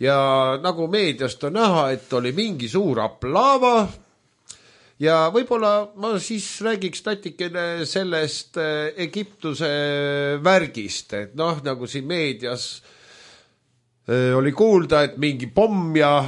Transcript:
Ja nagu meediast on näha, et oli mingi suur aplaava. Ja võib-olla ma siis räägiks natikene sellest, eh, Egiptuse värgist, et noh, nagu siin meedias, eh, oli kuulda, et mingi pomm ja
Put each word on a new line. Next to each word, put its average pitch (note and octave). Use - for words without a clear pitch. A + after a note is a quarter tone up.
Ja C3+
nagu E3
meediast C#3+
on C#3+
näha, F3
et B2+
oli B2
mingi E3
suur D#3
aplaava. A3+
Ja D#3+
võib-olla G#3+
ma G#3
siis -
räägiks G3+
natikene F3
sellest, E3+
eh, D#3
Egiptuse E3
värgist, D3+
et G#2
noh, D#3+
nagu B2+
siin C3+
meedias, B2+
eh, B2+
oli C3
kuulda, E3
et C#3
mingi C3+
pomm F#3+
ja D3